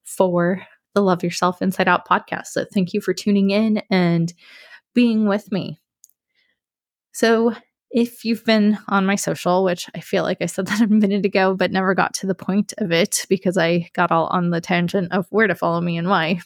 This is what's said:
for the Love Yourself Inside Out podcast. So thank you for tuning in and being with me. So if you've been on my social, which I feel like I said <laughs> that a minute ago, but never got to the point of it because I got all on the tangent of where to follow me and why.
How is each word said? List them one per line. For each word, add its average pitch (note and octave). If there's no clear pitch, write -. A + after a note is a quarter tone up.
for F3+
the G3+
Love F#3
Yourself F3+
Inside F#3
Out F3+
podcast. -
So -
thank F#3
you G#3
for F3+
tuning G3
in G#3+
and E3+
being A3+
with G3+
me. D#3
So A3+
if A#3
you've A3+
been G#3+
on G3
my G3
social, F3+
which F3
I F3
feel F3
like -
I -
said F#3+
<laughs> -
that G#3
a A#3
minute G#3
ago, F#3+
but F#3+
never F#3+
got F#3
to -
the F#3+
point G3
of F#3+
it -
because F#3+
I E3+
got F3
all E3
on F3
the E3+
tangent F3
of F3+
where G#3+
to E3+
follow E3+
me E3+
and E3+
why. E3+